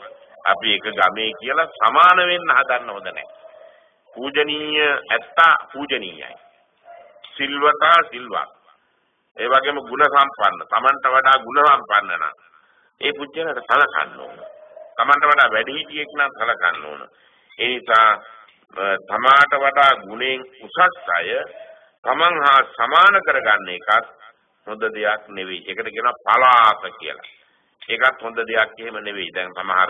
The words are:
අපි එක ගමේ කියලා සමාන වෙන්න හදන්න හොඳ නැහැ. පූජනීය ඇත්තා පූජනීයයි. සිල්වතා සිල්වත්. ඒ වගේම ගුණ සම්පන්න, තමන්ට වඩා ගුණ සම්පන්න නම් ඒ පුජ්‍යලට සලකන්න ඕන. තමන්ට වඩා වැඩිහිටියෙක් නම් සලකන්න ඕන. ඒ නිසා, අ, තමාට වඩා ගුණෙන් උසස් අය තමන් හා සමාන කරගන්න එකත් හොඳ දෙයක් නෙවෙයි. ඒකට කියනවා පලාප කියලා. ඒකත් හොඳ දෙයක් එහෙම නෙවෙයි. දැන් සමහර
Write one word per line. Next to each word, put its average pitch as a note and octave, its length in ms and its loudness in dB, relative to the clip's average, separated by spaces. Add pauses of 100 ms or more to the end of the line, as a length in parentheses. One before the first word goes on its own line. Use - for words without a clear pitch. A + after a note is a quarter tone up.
(420)
අපි G2 300 -2
එක G2+ 140 -4
ගමේ G2+ 480 -2
කියලා C#3+ 360 -4
සමාන D#3 500 4
වෙන්න F3 300 -2
හදන්න B2 400 -2
හොඳ G2 180 -12
නැහැ. D#2+ 280 -14 (800)
පූජනීය D3+ 720 -2 (220)
ඇත්තා D#3 480 2 (140)
පූජනීයයි. G#2 680 -10 (920)
සිල්වතා D3 760 2
සිල්වත්. A2+ 460 -10 (880)
ඒ A2+ 100 -6
වගේම C3+ 300 0
ගුණ B2+ 280 -4
සම්පන්න, C3+ 500 2 (100)
තමන්ට C3 400 0
වඩා C3 320 4
ගුණ B2 240 -4
සම්පන්න G#2 520 2
නම් D#2+ 200 -6 (680)
ඒ D3 100 -2
පුජ්‍යලට C#3+ 500 -8
සලකන්න A#2+ 580 0
ඕන. C2 180 -18 (560)
තමන්ට C#3+ 320 2
වඩා C#3+ 260 4
වැඩිහිටියෙක් D3 600 -6
නම් C#3+ 200 -4
සලකන්න F2 540 -4
ඕන. D2 160 -14 (500)
ඒ A#2 160 -4
නිසා, A2+ 420 2 (640)
අ, F#2+ 100 -8 (200)
තමාට C3+ 500 4
වඩා C#3 440 4
ගුණෙන් A#2+ 440 -8 (180)
උසස් E3 500 -2
අය F2 200 -2 (720)
තමන් D#3+ 380 0
හා C#3+ 220 4 (100)
සමාන E3 500 4
කරගන්න A2 500 0
එකත් G#2 380 -2 (600)
හොඳ A2 160 -8
දෙයක් G#2+ 420 -4
නෙවෙයි. F#2+ 400 -12
ඒකට F#2+ 240 -12
කියනවා A2+ 320 -4
පලාප A#2 600 4 (120)
කියලා. D2 340 -16 (540)
ඒකත් B2 400 -2
හොඳ A2+ 160 -10
දෙයක් A2+ 380 -2
එහෙම A2+ 220 -14
නෙවෙයි. G2+ 340 -10
දැන් F2+ 220 -10
සමහර F#2 360 -2